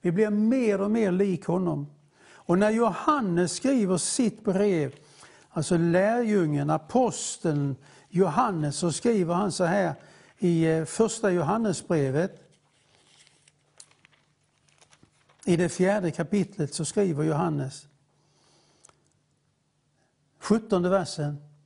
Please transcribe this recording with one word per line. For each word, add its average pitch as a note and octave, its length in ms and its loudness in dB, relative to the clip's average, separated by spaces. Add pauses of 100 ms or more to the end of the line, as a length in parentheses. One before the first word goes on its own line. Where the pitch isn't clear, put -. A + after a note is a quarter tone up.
Vi F3+ 100 0
blir G#3+ 180 2
mer G#3+ 520 2
och G#3 100 0
mer A3 200 2
lik F#3 340 0
honom. E3 420 -2 (580)
Och E3+ 120 2
när G#3 120 4
Johannes G#3+ 840 0
skriver G#3+ 420 0
sitt - 460 -2
brev, F#3 520 0 (540)
alltså E3+ 280 -2
lärjungen, F3 920 2
aposteln D3+ 1040 -2 (340)
Johannes, E3+ 680 0
så F3 140 -2
skriver F#3 420 0
han F#3 180 0
så - 120 -2
här E3 300 0 (440)
i, E3+ 280 2
eh, D#3+ 200 0
första G#3+ 460 -2
Johannesbrevet. F3 1080 -2 (3000)
I F3 100 4
det E3+ 140 2
fjärde F#3 420 0
kapitlet E3+ 640 -2
så D#3+ 120 -6
skriver E3+ 380 -2
Johannes, D3+ 640 -4 (2500)
sjuttonde G#3 500 0
versen D3+ 480 -2 (280)